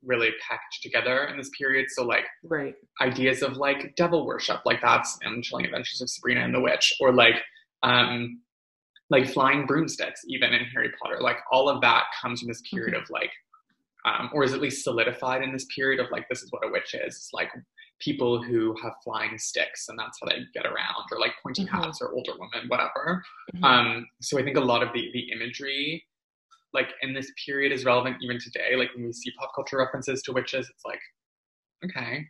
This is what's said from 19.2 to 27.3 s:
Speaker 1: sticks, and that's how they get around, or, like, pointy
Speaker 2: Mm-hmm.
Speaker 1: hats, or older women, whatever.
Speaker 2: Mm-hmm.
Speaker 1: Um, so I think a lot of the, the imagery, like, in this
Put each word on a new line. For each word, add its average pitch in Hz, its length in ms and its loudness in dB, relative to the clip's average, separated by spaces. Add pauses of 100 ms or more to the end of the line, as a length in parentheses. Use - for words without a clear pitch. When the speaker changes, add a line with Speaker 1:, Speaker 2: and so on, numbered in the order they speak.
Speaker 1:
sticks, - 500 -4
and 110 100 -12
that's 110 240 -10
how - 60 -6
they 127 160 0 (100)
get - 120 -4
around, - 480 -4
or, 113 60 -4
like, 113 120 2 (100)
pointy 139 220 -4
Speaker 2:
Mm-hmm. - 180 -4
Speaker 1:
hats, 156 200 -4
or - 120 -4
older - 240 -4
women, 120 300 -8
whatever. 156 560 -2 (320)
Speaker 2:
Mm-hmm. 180 80 -6
Speaker 1:
Um, 120 440 6 (140)
so - 160 -2
I 127 60 2
think 139 140 0
a 143 40 4
lot 120 220 4
of 117 80 -4
the, 120 220 -4
the 123 180 -6
imagery, 139 760 -6 (680)
like, 131 160 0 (140)
in 135 100 -6
this 135 180 -8 (140)